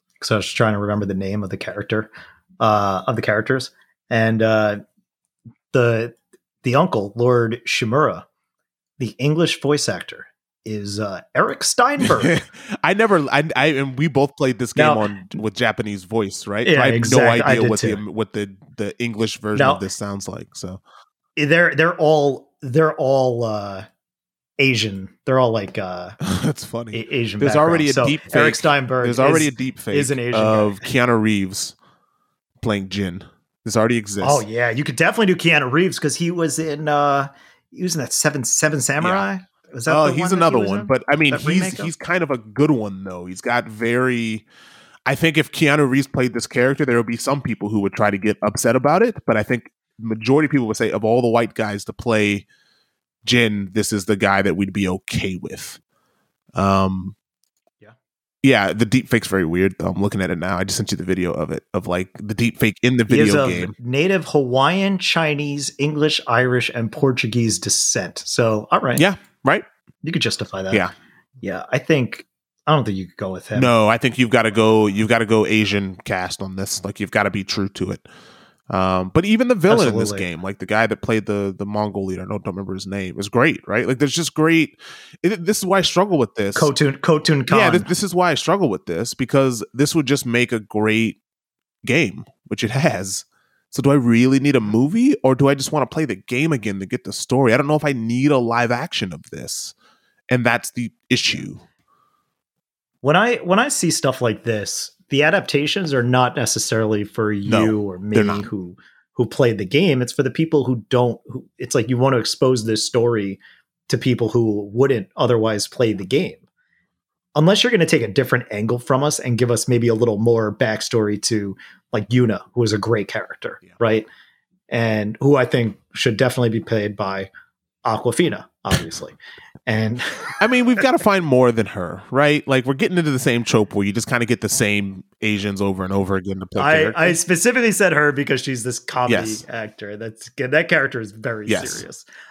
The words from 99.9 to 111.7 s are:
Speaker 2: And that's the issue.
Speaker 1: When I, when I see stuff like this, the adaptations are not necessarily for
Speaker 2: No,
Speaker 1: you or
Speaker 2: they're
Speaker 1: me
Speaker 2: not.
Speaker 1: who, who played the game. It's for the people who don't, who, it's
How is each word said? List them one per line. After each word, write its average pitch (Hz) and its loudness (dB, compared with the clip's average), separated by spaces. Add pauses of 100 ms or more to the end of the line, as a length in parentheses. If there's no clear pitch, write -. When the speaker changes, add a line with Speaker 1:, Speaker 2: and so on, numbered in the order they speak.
Speaker 2:
And 123 2
that's 120 0
the 120 -8 (160)
issue. - -2 (1400)
Speaker 1:
When 147 4
I, 233 2
when 180 0
I 269 2
see 175 -2
stuff - -2
like 113 0
this, - -6 (180)
the 139 2
adaptations 151 0
are 123 2
not 123 4
necessarily 110 0
for 107 -2
Speaker 2:
No, 104 0
Speaker 1:
you 107 2
or 95 -6
Speaker 2:
they're 107 2
Speaker 1:
me 104 2
Speaker 2:
not. 101 -4
Speaker 1:
who, 92 -10 (360)
who 120 0
played 117 2
the 101 -4
game. 139 2
It's 120 -4
for 143 -2
the 131 -2
people 160 0
who 123 -4
don't, 123 0
who, - -14 (120)
it's - -6